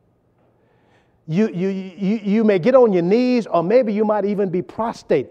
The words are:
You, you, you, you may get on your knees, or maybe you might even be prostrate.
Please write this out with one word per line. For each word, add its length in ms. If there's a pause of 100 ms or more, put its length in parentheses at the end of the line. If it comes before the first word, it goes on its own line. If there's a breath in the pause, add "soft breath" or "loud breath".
(1300)
You, 220
you, 200
you, 540
you 200
may 160
get 160
on 180
your 80
knees, 460
or 160
maybe 280
you 140
might 200
even 240
be 120
prostrate. 680